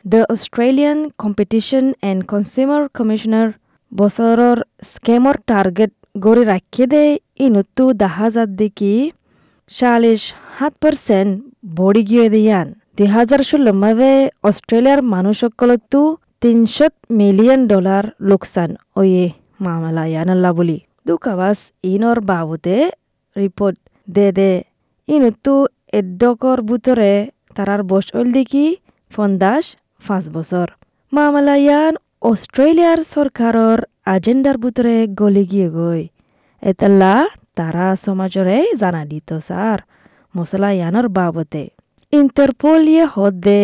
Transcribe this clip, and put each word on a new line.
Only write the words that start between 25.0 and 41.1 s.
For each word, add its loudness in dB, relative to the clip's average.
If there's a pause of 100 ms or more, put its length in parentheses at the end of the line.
ইনতো 0 (440)
এদ্যকর -2 (100)
বুতরে 0 (420)
তারার -4
বয়স 0
হল -2
দেখি 0 (460)
পঞ্চাশ 0 (420)
পাঁচ -4 (120)
বছর। -4 (460)
মামলা 2
ইয়ান 2 (360)
অস্ট্রেলিয়ার 2 (140)
সরকারর 0 (360)
এজেন্ডার 0
বুতরে -2 (240)
গলি 2
গিয়ে 0
গই। -4 (600)
এতাল্লা 4 (420)
তারা -4 (180)
সমাজরে -2 (220)
জানা -2
দিত -12 (180)
স্যার -4 (560)
মশলা -4
ইয়ানর -2 (100)